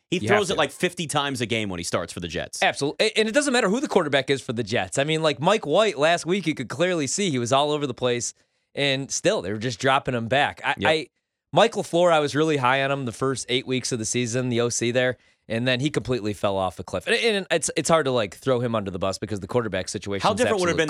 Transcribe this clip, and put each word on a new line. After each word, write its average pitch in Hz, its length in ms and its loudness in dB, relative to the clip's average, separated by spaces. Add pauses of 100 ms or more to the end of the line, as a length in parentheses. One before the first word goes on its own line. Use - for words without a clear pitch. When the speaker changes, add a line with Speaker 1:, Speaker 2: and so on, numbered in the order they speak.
(100)
Speaker 1:
he 180 80 0
Speaker 2:
You - 100 -4
Speaker 1:
throws 202 200 4
Speaker 2:
have - 20 -2
Speaker 1:
it, 190 40 -2
Speaker 2:
to. 170 40 -6
Speaker 1:
like, 147 120 2
fifty 175 380 -4
times 139 320 -2
a 120 60 -2
game 110 220 -2
when 90 100 -6
he 85 60 -6
starts 87 280 -4
for 95 80 -12
the 87 80 -8
Jets. 80 340 -6
Speaker 2:
Absolutely. 160 460 0
A-, - 100 -4
and 214 100 4
it 220 40 -4
doesn't 277 200 2
matter 240 160 2
who 226 120 0
the 294 80 -4
quarterback 143 420 2
is 135 100 0
for - 120 -8
the 117 100 -2
Jets. 98 340 -2
I 139 80 2
mean, 156 180 0
like, 147 180 0
Mike 190 260 2
White 170 320 2
last 160 260 4
week, 170 220 0
you 156 80 0
could 123 140 -8
clearly 165 400 0
see 190 220 -2
he 131 80 0
was 120 140 0
all 147 200 4
over 147 140 -2
the 123 80 -2
place. 123 380 -2 (420)
And 135 360 -2
still, 190 320 0
they 90 80 -6
were 107 80 -4
just 117 220 -6
dropping 135 340 2
him 113 140 -2
back. 123 360 0
I, 135 140 0
Speaker 1:
Yep. 151 120 2
Speaker 2:
I, 160 160 0 (460)
Mike 214 200 6
LaFleur, 175 400 2
I 156 80 4
was 139 160 0
really 156 220 2
high 131 260 2
on 135 80 0
him 139 140 -2
the 110 60 -6
first 135 360 -2
eight 127 180 0
weeks 127 240 -2
of 127 80 -2
the 110 60 -4
season, 123 460 -2
the 117 100 2
O 120 80 2
C 117 240 -2
there. 127 240 2 (340)
And 117 160 -2
then 127 140 0
he 147 80 0
completely 113 460 -2
fell 98 240 -2
off 92 200 -2
a 92 60 -10
cliff. - 220 -6
And, 220 100 2
and 208 340 0
it's, 165 240 0
it's 156 140 -2
hard 160 160 6
to, 131 60 0
like, 113 260 0
throw 127 240 0
him 120 140 -2
under 98 160 -2
the 92 80 -6
bus 95 180 -2
because 104 240 -6
the 92 60 -10
quarterback 98 420 -2
situation 98 400 -6
Speaker 1:
How 220 60 2
Speaker 2:
is - 20 -8
Speaker 1:
different 214 240 2
would 175 80 0
it 165 40 2
have 151 80 0
Speaker 2:
absolute 156 80 2
Speaker 1:
been, - 20 -